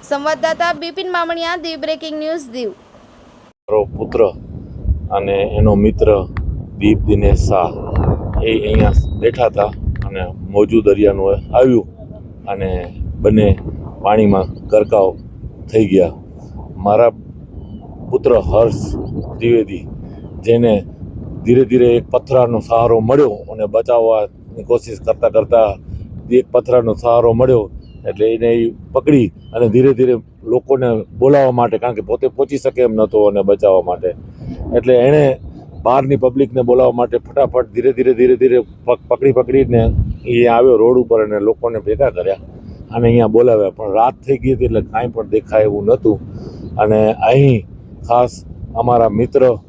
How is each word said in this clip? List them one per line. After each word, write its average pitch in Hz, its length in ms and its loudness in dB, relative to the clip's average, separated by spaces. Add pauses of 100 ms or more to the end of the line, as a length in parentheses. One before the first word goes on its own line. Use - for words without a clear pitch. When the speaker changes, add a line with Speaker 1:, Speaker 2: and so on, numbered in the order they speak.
Speaker 1:
સંવાદદાતા 311 640 -2
બિપિન 339 400 -8
મામણિયા, 339 440 -4
દીવ 320 240 -10
બ્રેકિંગ 311 380 -8
ન્યૂઝ, 302 340 -8
દીવ. 240 160 -8
Speaker 2:
મારો - 1160 -8
પુત્ર 104 420 -2 (840)
અને 98 220 -4
એનો 104 420 2
મિત્ર 101 500 2 (540)
દીપ 104 200 2
દિનેશ 101 500 2
શાહ 87 220 0 (760)
એ 110 220 0
અહીંયા 107 260 2 (260)
બેઠા 117 280 0
હતા 104 180 0 (420)
અને 92 200 -8
મોજું 101 580 0
દરિયાનું 98 720 2
આવ્યું 123 300 4 (580)
અને 92 500 -8 (260)
બંને 104 380 4 (440)
પાણીમાં 101 440 2 (200)
ગરકાવ 104 500 2 (560)
થઈ 110 140 2
ગયા. 90 260 2 (640)
મારા 107 340 2 (1000)
પુત્ર 123 280 2
હર્ષ 104 560 0 (440)
ત્રિવેદી, 110 500 -2 (520)
જેને 117 440 2 (580)
ધીરે 120 220 4
ધીરે 120 320 4
એક 117 140 -2
પથરાનો 120 500 0
સહારો 117 400 2
મળ્યો 127 300 2
અને 104 360 -8
બચાવવાની 113 960 -2
કોશિશ 117 380 -4
કરતા 110 280 -2
કરતા 107 460 2 (560)
એક 123 200 2
પથરાનો 120 440 0
સહારો 117 380 2
મળ્યો, 117 380 2 (380)
એટલે 104 260 0
એને 117 180 0
ઈ 117 180 0 (220)
પકડી 131 360 2
અને 117 400 -4
ધીરે 127 260 4
ધીરે 123 220 2 (280)
લોકોને 123 580 -2 (160)
બોલાવવા 135 320 4
માટે, 120 280 0
કારણ 120 160 -4
કે 104 60 -8
પોતે 113 280 -2
પહોંચી 135 300 -4
શકે 123 240 -2
એમ 120 100 2
નહોતો 107 320 2
અને 101 180 2
બચાવવા 98 400 2
માટે, 90 320 -4 (600)
એટલે 120 180 2
એણે 135 460 4 (420)
બહારની 135 340 2
પબ્લિકને 127 460 0
બોલાવવા 123 300 4
માટે 120 260 -2
ફટાફટ 127 480 -2
ધીરે 117 260 -2
ધીરે, 123 220 2
ધીરે 123 220 4
ધીરે 123 240 2
પક-, - 480 -4
પકડી 131 240 2
પકડીને 120 600 2 (360)
ઈ 120 160 2
આવ્યો 120 320 6
રોડ 117 220 4
ઉપર 113 260 2
અને 104 140 -4
લોકોને 113 400 -2
ભેગા 110 320 -2
કર્યા 90 260 -4 (580)
અને 117 140 0
અહીંયા 117 180 4
બોલાવ્યા. 110 440 4
પણ 104 220 -10
રાત 117 220 2
થઈ 131 240 -4
ગઈ 127 160 0
હતી 120 100 -2
એટલે 113 160 0
કાંઈ 117 280 -6
પણ 113 200 -8
દેખાય 110 340 0
એવું 104 220 0
નહોતું. 110 360 2 (560)
અને 107 360 2
અહીં 127 540 2 (420)
ખાસ 120 360 0 (300)
અમારા 117 340 2
મિત્ર 120 500 2 (100)